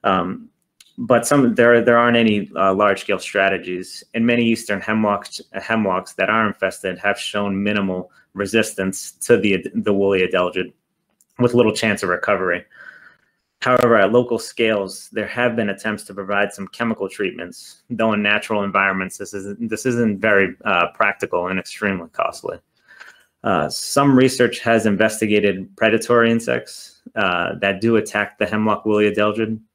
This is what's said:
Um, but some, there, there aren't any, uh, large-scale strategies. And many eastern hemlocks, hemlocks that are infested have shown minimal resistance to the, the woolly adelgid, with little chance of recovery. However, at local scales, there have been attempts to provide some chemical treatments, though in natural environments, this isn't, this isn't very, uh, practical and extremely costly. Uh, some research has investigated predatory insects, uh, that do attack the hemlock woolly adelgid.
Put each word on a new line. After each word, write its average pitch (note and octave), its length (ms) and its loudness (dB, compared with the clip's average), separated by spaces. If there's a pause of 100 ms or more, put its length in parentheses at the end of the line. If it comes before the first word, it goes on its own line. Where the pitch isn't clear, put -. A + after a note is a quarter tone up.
Um, F#2 460 -2 (480)
but A#2 280 2
some, C3 280 4
there, A#2+ 260 6
there A#2 160 4
aren't A#2+ 220 4
any, G#2+ 360 2
uh, F#2+ 200 2
large-scale G2 460 0
strategies. F#2 920 -4
And A#2 140 0
many A#2+ 180 2
eastern A2 380 -2
hemlocks, G#2+ 580 -2 (140)
hemlocks G2 580 -2
that F#2+ 160 -2
are A2 180 2
infested F#2 520 -4
have G2+ 200 -2
shown G2+ 440 -4
minimal G2 500 -4 (220)
resistance G2 760 -2
to - 260 4
the, G2 360 0
the G#2+ 200 0
woolly G2 340 2
adelgid, F2+ 460 -2 (640)
with A#2+ 160 2
little A2+ 180 6
chance G#2+ 300 -2
of F#2 80 -2
recovery. F#2 560 -2 (960)
However, B2 360 4
at G2 120 4
local A#2+ 280 2
scales, G#2+ 760 -4
there G#2+ 140 -6
have A#2+ 280 -2
been A2 140 -2
attempts G#2 360 -6
to G2+ 100 -18
provide G2+ 360 -2
some G2 180 -12
chemical A2 420 -6
treatments, - 800 -10
though A2+ 240 0
in G#2 80 -2
natural G#2 400 0
environments, F#2+ 560 -2
this G2+ 160 -12
isn't, G2+ 340 -10
this G#2+ 160 -6
isn't A#2 340 0
very, G2 460 2
uh, F2 300 0
practical F#2+ 540 -2
and F#2 100 -4
extremely F#2 500 -6
costly. - 500 -6 (880)
Uh, F2 240 0
some C#3 480 2
research B2+ 440 2
has A2+ 260 2
investigated G#2 880 0
predatory A#2 540 2
insects, - 720 -6 (140)
uh, F2+ 400 -2
that G2 260 -2
do A2+ 140 2
attack G#2 420 -2
the G#2 80 0
hemlock G#2+ 400 -2
woolly G#2 260 2
adelgid. G#2+ 480 -2 (140)